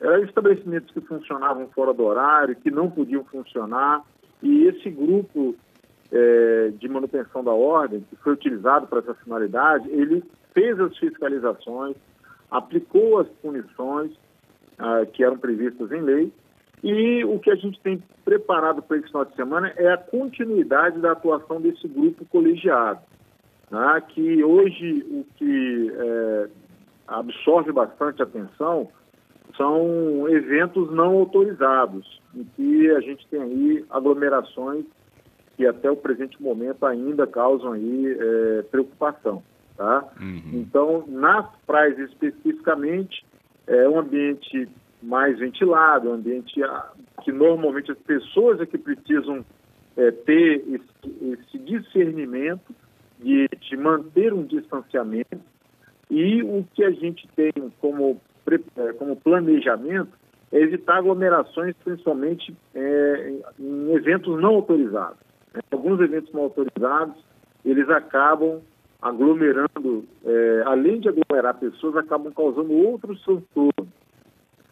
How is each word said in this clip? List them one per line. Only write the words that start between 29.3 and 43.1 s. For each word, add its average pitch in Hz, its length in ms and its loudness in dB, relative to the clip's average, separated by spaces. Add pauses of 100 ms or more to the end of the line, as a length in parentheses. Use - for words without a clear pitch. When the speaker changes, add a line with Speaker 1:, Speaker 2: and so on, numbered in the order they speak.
Speaker 1:
são 156 760 0
eventos 156 640 0
não 175 260 2
autorizados, 135 1040 0 (120)
em 123 100 -14 (120)
que 151 360 4
a 143 80 2
gente 135 280 -12
tem 147 140 -6
aí 143 480 0
aglomerações 139 920 -2 (720)
que 127 100 2
até 123 240 0
o 147 60 0
presente 131 440 -6
momento 131 460 -4
ainda 135 400 -2
causam 123 460 0
aí, 123 460 -4
eh, 113 520 0
preocupação, 131 720 -4 (340)
tá? 117 320 -2 (100)
Speaker 2:
Uhum. 92 240 -12 (120)
Speaker 1:
Então, 151 520 0
nas 156 380 0 (220)
praias 147 320 2
especificamente, 156 1300 -4 (400)